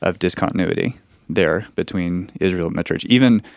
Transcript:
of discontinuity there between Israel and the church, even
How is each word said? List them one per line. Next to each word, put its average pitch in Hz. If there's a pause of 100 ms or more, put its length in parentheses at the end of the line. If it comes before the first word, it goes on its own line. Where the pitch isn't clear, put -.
of -
discontinuity - (320)
there 85
between 90 (100)
Israel 90
and 85
the 85
church, -
even 123 (160)